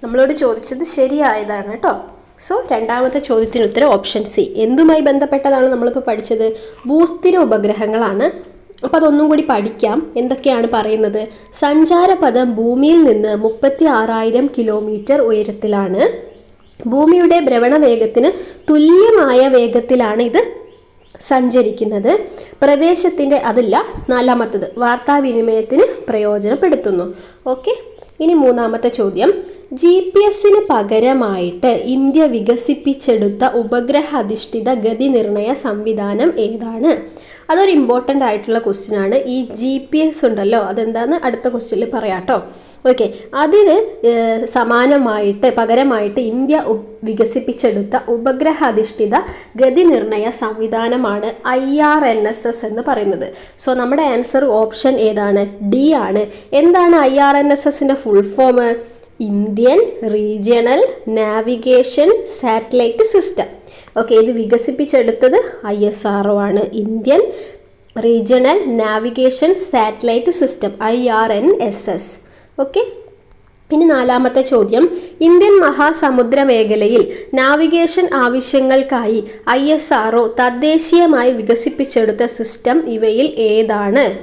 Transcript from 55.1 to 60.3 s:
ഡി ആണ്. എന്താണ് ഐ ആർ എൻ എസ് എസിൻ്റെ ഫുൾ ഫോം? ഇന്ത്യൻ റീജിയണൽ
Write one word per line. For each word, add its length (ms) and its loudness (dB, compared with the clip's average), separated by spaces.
ഡി 140 2
ആണ്. 160 0
എന്താണ് 360 6
ഐ 40 -2
ആർ 140 4
എൻ 140 2
എസ് 160 -2
എസിൻ്റെ 220 0
ഫുൾ 180 4
ഫോം? 220 4
ഇന്ത്യൻ 580 2
റീജിയണൽ 680 0